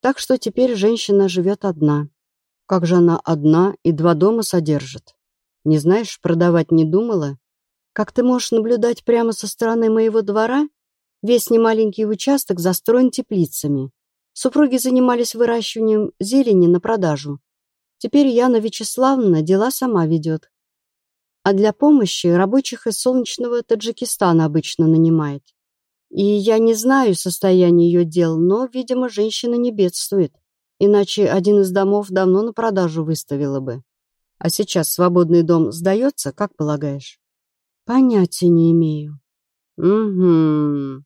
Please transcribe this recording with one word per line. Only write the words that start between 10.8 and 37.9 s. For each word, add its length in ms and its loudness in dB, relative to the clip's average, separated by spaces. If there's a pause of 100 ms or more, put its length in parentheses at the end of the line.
весь 300 0
немаленький 560 2
участок 540 -2
застроен 500 0
теплицами. 800 -4 (440)
Супруги 420 0
занимались 580 0
выращиванием 840 -2
зелени 480 2
на 100 4
продажу. 600 -4 (560)
Теперь 320 2
Яна 320 2
Вячеславовна 800 0
дела 300 0
сама 340 -2
ведёт. 420 -4 (920)
А 100 0
для 200 2
помощи 560 2
рабочих 580 0
из 140 -6
солнечного 640 -4
Таджикистана 800 0
обычно 420 -2
нанимает. 560 2 (680)
И 120 -4
я 360 0
не 160 2
знаю 420 0
состояния 720 2
её 160 2
дел, 340 -2
но, 340 0
видимо, 360 -4
женщина 480 -4
не 160 -2
бедствует. 600 -2 (460)
Иначе 500 2
один 340 2
из 100 -2
домов 380 0
давно 320 2
на 100 -6
продажу 520 -2
выставила 540 -6
бы. 240 -10 (560)
А 120 -4
сейчас 420 -4
свободный 500 2
дом 300 0
сдаётся, 600 -2
как 220 -8
полагаешь? 640 -6 (720)
Понятия 600 2